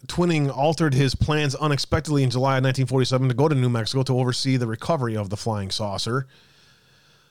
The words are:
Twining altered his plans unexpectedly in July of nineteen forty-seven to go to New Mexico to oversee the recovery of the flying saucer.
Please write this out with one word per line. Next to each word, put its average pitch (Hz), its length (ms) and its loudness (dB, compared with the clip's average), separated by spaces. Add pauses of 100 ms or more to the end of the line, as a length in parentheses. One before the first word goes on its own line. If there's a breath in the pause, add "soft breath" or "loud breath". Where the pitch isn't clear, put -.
Twining 160 420 0
altered 147 420 0
his 131 220 2
plans 151 400 0
unexpectedly 151 680 0
in 131 60 4
July 131 300 2
of 127 40 2
nineteen 131 220 0
forty-seven 131 460 2
to 123 40 0
go 139 140 2
to 156 60 0
New 123 160 2
Mexico 117 320 0
to 127 160 0
oversee 131 400 0
the 120 80 -2
recovery 117 500 -2
of 101 140 -4
the 101 80 -4
flying 104 320 -4
saucer. 110 560 -4 (1040 soft breath)